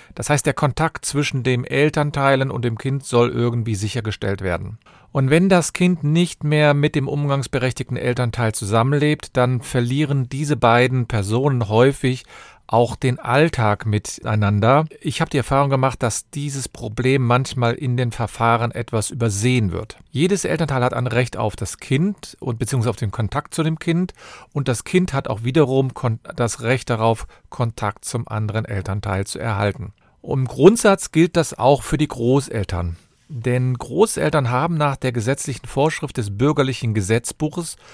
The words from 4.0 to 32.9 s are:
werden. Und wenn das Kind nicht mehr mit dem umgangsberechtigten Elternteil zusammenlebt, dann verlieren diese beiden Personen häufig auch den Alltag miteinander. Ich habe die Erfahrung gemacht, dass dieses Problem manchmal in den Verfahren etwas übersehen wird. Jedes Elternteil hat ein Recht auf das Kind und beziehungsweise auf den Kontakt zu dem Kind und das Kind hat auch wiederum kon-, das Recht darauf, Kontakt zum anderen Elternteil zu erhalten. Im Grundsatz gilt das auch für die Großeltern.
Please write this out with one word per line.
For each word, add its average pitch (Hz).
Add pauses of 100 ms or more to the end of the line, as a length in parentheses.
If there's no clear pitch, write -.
werden. 95 (340)
Und 135
wenn 175
das 180
Kind 180
nicht 165
mehr 151
mit 143
dem 139
umgangsberechtigten 139
Elternteil 120
zusammenlebt, 139
dann 123
verlieren 131
diese 143
beiden 123
Personen 117
häufig 127 (440)
auch 120
den 131
Alltag 120
miteinander. 107 (140)
Ich -
habe 165
die 151
Erfahrung 139
gemacht, 131
dass -
dieses 139
Problem 123
manchmal 120
in 123
den 123
Verfahren 117
etwas 113
übersehen 117
wird. 87 (120)
Jedes 180
Elternteil 147
hat 123
ein 120
Recht 120
auf 110
das -
Kind 170
und 117
beziehungsweise 120
auf 104
den 101
Kontakt -
zu 165
dem 160
Kind 175 (380)
und 139
das 123
Kind 180
hat 139
auch 113
wiederum 135
kon-, 113 (160)
das 117
Recht 123
darauf, 113 (220)
Kontakt 113
zum 113
anderen 107
Elternteil 98
zu -
erhalten. 101 (280)
Im 131
Grundsatz 196
gilt 165
das 165
auch 139
für 151
die 151
Großeltern. 107 (320)